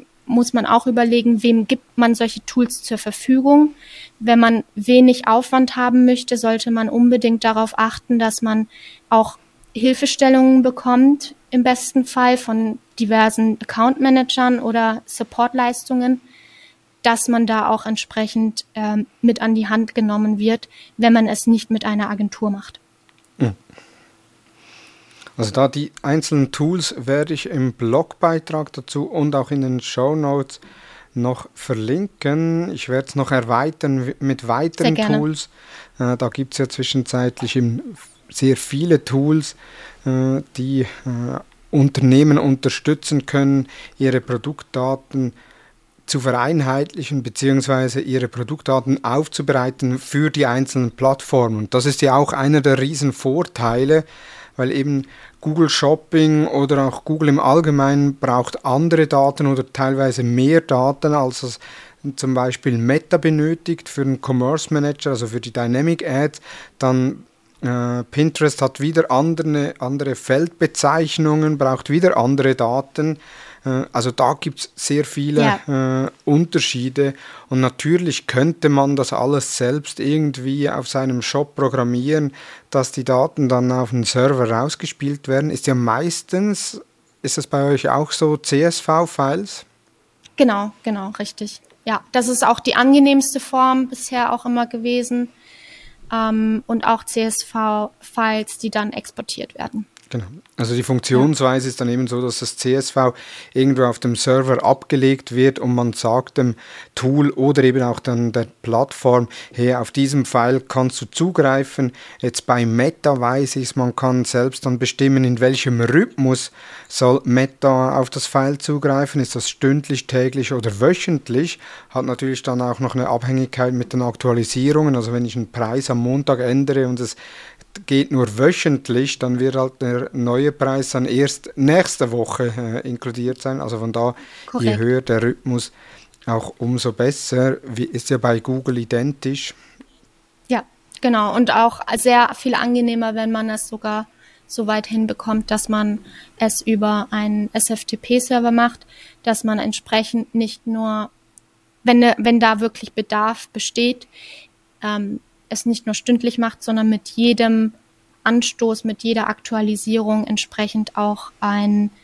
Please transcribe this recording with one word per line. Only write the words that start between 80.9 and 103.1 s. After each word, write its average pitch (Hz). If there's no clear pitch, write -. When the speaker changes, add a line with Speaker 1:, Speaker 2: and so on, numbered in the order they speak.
Speaker 2:
Shop -
programmieren, 135
dass 131
die 131
Daten 131
dann 123
auf 123
den 120
Server 127
rausgespielt 143
werden. 139
Ist -
ja 135
meistens, 170
ist -
das 143
bei 143
euch 143
auch 143
so, 151
C 147
S 170
V-Files? 160
Speaker 1:
Genau, 214
genau, 202
richtig. -
Ja, 214
das 247
ist 254
auch 240
die -
angenehmste 277
Form 262
bisher 247
auch 240
immer 240
gewesen. 240
Ähm, 220
und 233
auch 226
C -
S 220
V-Files, 214
die 220
dann 214
exportiert -
werden. -
Speaker 2:
Genau. 110
Also 120
die 123
Funktionsweise 131
Speaker 1:
Ja. -
Speaker 2:
ist 117
dann 123
eben 123
so, 123
dass 123
das -
C 127
S 135
V 127